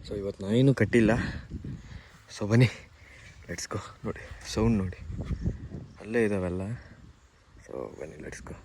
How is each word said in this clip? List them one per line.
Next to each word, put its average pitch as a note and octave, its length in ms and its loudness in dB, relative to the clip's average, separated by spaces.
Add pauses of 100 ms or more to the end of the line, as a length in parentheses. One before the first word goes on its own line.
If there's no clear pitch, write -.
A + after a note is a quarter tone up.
So - 140 -6
ಇವತ್ತು G2 280 -6
ನಾಯಿನೂ B2 280 6
ಕಟ್ಟಿಲ್ಲ. A2 360 6 (1300)
So G#2 100 -2
ಬನ್ನಿ, A#2 200 8 (800)
let's - 220 -8
go. - 80 -2 (260)
ನೋಡಿ - 500 -8
ಸೌಂಡ್ A2+ 240 4
ನೋಡಿ, F#2 180 -2 (1040)
ಅಲ್ಲೇ A2+ 240 2
ಇದಾವೆಲ್ಲ. F#2+ 380 0 (1040)
So - 340 -10
ಬನ್ನಿ, D2+ 160 -12
let's - 280 -12
go - 100 -12 (100)